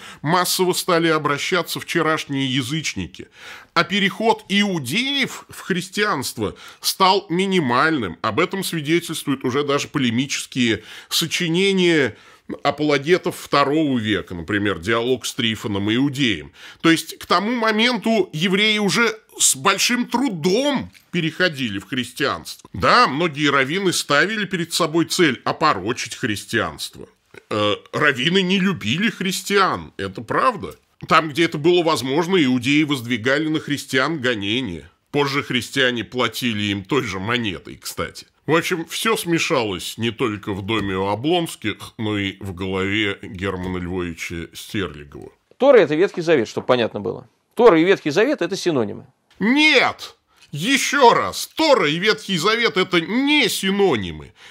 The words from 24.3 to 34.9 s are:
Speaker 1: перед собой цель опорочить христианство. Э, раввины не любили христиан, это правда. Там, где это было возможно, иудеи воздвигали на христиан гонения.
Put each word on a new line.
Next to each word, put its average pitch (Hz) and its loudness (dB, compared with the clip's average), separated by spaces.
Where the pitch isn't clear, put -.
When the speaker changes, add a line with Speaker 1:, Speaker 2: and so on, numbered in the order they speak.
Speaker 1:
перед 175 -6
собой 160 0
цель 156 2
опорочить 131 -2
христианство. 101 -4
Э, 104 0
раввины 143 2
не 185 2
любили 180 0
христиан, 180 -2
это 98 -8
правда. 170 -2
Там, 160 2
где 151 0
это 165 -2
было 175 4
возможно, 156 2
иудеи 131 2
воздвигали 135 -2
на 156 -2
христиан 139 -2
гонения. 104 -4